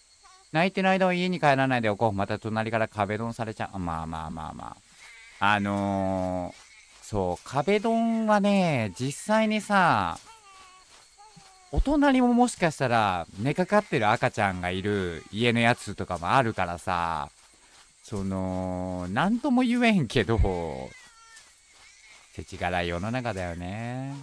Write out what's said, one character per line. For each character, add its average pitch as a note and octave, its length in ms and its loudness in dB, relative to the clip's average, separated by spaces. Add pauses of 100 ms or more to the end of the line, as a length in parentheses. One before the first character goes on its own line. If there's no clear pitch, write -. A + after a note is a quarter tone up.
(520)
泣 E3 160 0
い F#3+ 40 -4
て G3 100 -2
る F#3+ 80 4
間 F#3+ 160 4
は F3+ 80 2
家 F3+ 160 0
に F3 100 -2
帰 C#3+ 160 6
ら C3+ 100 2
な C3 120 2
い - 20 0
で A2 80 2
お G#2 80 0
こ A#2 120 2
う。 G2+ 40 0
ま G2 140 -2
た G#2+ 120 -4
隣 A2 320 -4
か A2+ 60 -2
ら A2 120 0
壁 G#2 280 -2
ド A2+ 100 -4
ン A#2 60 -6
さ A2+ 140 -6
れ A2 80 -8
ち - 80 -8
ゃ - 120 -8
う。 G2 40 -8
ま E2 240 -4
あ D#2+ 40 -6
ま D#2+ 200 -8
あ D#2+ 40 -10
ま D#2+ 200 -10
あ - 20 -14
ま A#1+ 240 -14 (640)
あ。 G2+ 120 4
あ G#2 80 2
の F#2+ 920 -2
ー、 - 120 -20 (420)
そ F#2 320 -2
う、 - 80 -20
壁 E3+ 300 0
ド A3+ 140 -2
ン A3+ 340 0
は G#3 140 4
ね、 E3+ 580 2
実 C3 140 -4
際 A3 340 0
に G#3+ 140 0
さ、 D3 580 2 (1500)
お D3 100 2
隣 C#4 400 6
も A#3+ 140 4
も A#3+ 140 6
し - 80 -6
か E3 160 2
し - 60 -10
た C3+ 100 0
ら G2+ 400 2 (100)
寝 C3+ 160 0
か F3+ 100 2
か G#3 140 4
っ G3+ 60 2
て C#3+ 160 -2
る G#2 100 4
赤 A#2+ 220 2
ち A2+ 100 -2
ゃ G2 100 2
ん F2+ 80 -4
が F2+ 100 -2
い F#2 120 -4
る F#2 480 -2
家 A2+ 220 2
の A#2 80 2
や A#2 160 4
つ - 180 -10
と F#2+ 100 -6
か F2 140 -4
も F2 140 -2
あ C3 100 4
る A2+ 100 0
か F#2+ 120 -2
ら F2 140 -4
さ、 E2 520 -4 (720)
そ G2 220 -8
の、 F#2 840 -4
な D3 200 0
ん A#3+ 80 0
と C4+ 140 -2
も B3+ 100 2
言 A#3+ 220 0
え A3+ 80 4
ん D#3+ 160 2
け A2+ 160 0
ど、 A2 160 2 (1900)
世 G2 100 -12
知 F#2 140 -14
辛 F2+ 240 -2
い F2 60 -2
世 F2 100 -4
の G#2 140 -6
中 A#2+ 220 -4
だ F#2 100 -4
よ E2+ 100 -6
ね。 A#2 580 -8 (100)